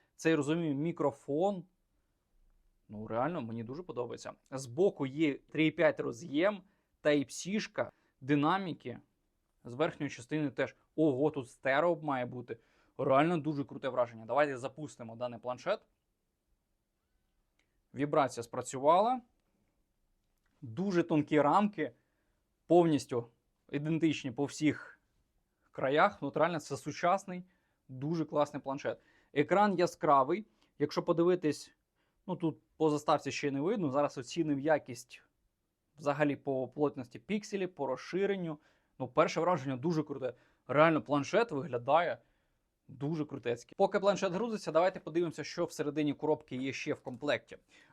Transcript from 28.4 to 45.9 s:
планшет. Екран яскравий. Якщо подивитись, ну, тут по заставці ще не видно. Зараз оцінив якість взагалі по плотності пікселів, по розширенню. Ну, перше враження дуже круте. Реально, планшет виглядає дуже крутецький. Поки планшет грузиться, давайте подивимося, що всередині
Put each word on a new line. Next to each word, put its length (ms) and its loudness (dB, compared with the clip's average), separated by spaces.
планшет. 360 -6
Екран 460 2
яскравий. 680 4
Якщо 240 0
подивитись, 720 2
ну, 100 -6
тут 220 -2
по 140 4
заставці 420 0
ще 180 -2
не 100 -2
видно. 300 0
Зараз 280 0
оцінив 420 -2
якість 640 -2
взагалі 380 0
по 320 -2
плотності 500 -2
пікселів, 560 -6
по 120 -6
розширенню. 720 -2
Ну, 100 -6
перше 320 2
враження 360 0
дуже 260 0
круте. 320 -6
Реально, 340 6
планшет 480 0
виглядає 680 0
дуже 360 -4
крутецький. 540 -6
Поки 220 2
планшет 320 0
грузиться, 400 -4
давайте 280 4
подивимося, 440 -2
що 200 -4
всередині 500 -2